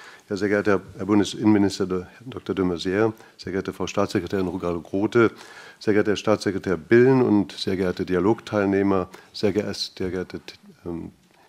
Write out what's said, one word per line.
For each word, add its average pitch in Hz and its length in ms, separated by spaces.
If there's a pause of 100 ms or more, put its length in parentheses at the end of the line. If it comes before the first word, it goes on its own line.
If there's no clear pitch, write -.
(280)
Ja, 104 80
sehr 98 120
geehrter 101 340 (140)
Herr 98 100
Bundesinnenminister 98 1000 (140)
Doktor 110 340
de 95 100
Maizière, 92 480 (260)
sehr 90 140
geehrte 95 200
Frau 92 140
Staatssekretärin 95 600
Rugalo-Grote, 92 880 (460)
sehr 107 160
geehrter 104 180
Herr 90 40
Staatssekretär 98 600
Billen 123 460
und 104 300
sehr 98 240
geehrte 90 280
Dialogteilnehmer, 98 1040 (240)
sehr 101 200
geehr-, 101 220
sehr - 360
geehrte, 90 300 (440)
ähm, 87 260 (380)